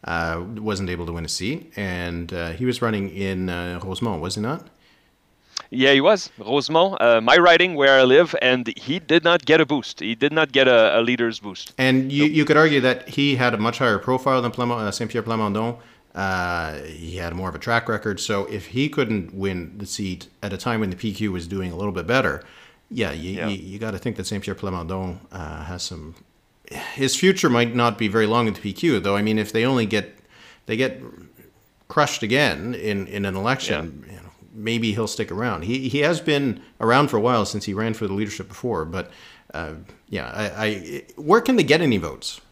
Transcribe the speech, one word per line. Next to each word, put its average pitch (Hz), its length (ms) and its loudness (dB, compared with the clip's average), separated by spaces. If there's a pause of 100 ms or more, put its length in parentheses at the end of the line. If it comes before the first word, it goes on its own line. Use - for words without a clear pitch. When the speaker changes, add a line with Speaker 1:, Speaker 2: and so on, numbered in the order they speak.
Speaker 1:
uh, 85 400 -4 (180)
wasn't 98 300 -4
able 87 160 -6
to 85 60 -6
win 85 120 -6
a 78 40 -8
seat, - 480 -6
and, 87 560 -6
uh, 85 200 -6
he 98 120 -6
was 123 180 -2
running 104 280 -2
in, 92 400 -4
uh, 87 340 -6
Rosemont, 95 360 -4
was 90 140 -6
he 107 60 -6
not? 127 280 -6 (1040)
Speaker 2:
Yeah, 131 200 6
he 139 80 6
was. 190 360 4
Rosemont, 147 640 2
uh, 117 200 6
my 123 160 6
riding 175 380 6
where 139 260 6
I - 20 10
live, 143 400 6
and 123 340 2
he 160 220 -6
did 165 240 2
not 170 220 2
get 156 160 6
a 151 60 4
boost. 139 340 -4
He 110 160 -4
did 143 160 2
not 156 180 2
get 135 160 6
a, 113 320 8
a - 20 4
leader's 117 380 0
boost. - 400 -14
Speaker 1:
And 131 320 2
you, 143 140 2
Speaker 2:
Nope. 151 80 4
Speaker 1:
you 151 120 4
could 147 120 4
argue 151 240 6
that 123 280 0
he 143 280 2
had 123 180 2
a - 20 -2
much 110 220 -2
higher 120 220 2
profile 127 420 0
than 120 80 -2
Plamon-, 120 300 -4
uh, 104 100 -4
Saint-Pierre 110 320 -4
Plamondon. 110 560 -2 (340)
Uh, 87 680 -4
he 80 400 -12
had 85 160 -6
more 92 140 -4
of 80 60 -8
a 78 60 -12
track 117 280 -2
record. 104 300 -4
So 101 280 -2
if 104 220 -10
he 135 200 -2
couldn't 110 440 -2
win 95 460 -6
the 101 80 -12
seat 92 400 -8 (160)
at 101 100 -6
a 95 40 -8
time 113 240 -2
when 101 100 -2
the 90 60 -8
P 110 160 -6
Q 104 180 -4
was 87 160 -6
doing 92 240 -6
a 82 60 -10
little 101 160 -4
bit 87 140 -6
better, 107 360 0 (480)
yeah, 107 220 -4
you, 80 180 -8
Speaker 2:
Yeah. 90 160 -6
Speaker 1:
you, 101 120 -4
you 92 200 -14
gotta 110 200 -6
think 110 180 -6
that 95 100 -8
Saint-Pierre 98 300 -6
Plamondon, 92 640 -6 (100)
uh, 78 340 -12
has 90 200 -10
some, 82 320 -14 (520)
his - 460 -4
future 185 360 4
might 120 260 2
not 120 200 2
be 110 120 0
very 110 180 2
long 113 220 2
in 98 60 -2
the - 60 -12
P 101 120 -6
Q, 139 260 2
though. 98 160 0
I 101 80 0
mean, 107 160 2
if 104 140 -2
they 113 120 2
only 123 220 2
get, 101 300 -4 (500)
they 110 100 -2
get 131 240 -2 (840)
crushed - 380 0
again 113 500 0
in, 101 320 -4
in 101 180 -6
an 95 120 -4
election, 82 680 -4
Speaker 2:
Yeah. 101 100 -20
Speaker 1:
you 90 60 -18
know, 87 60 -20 (260)
maybe 113 400 -2
he'll 110 140 -2
stick - 240 -6
around. 98 320 -4
He, 127 260 -4
he 143 120 0
has 160 200 2
been 143 400 0 (200)
around 123 280 4
for - 80 0
a 104 40 4
while 113 260 2
since - 200 -6
he 104 60 -4
ran 110 220 -4
for 110 140 -4
the 95 40 -4
leadership 101 360 -6
before, 98 360 -6
but, 85 280 -8 (420)
uh, 80 200 -8 (340)
yeah, 69 260 -6
I, 107 320 -4
I, 107 380 -6 (100)
where 165 260 2
can 262 140 0
they 208 80 4
get 147 180 4
any 127 180 2
votes? - 420 -8 (120)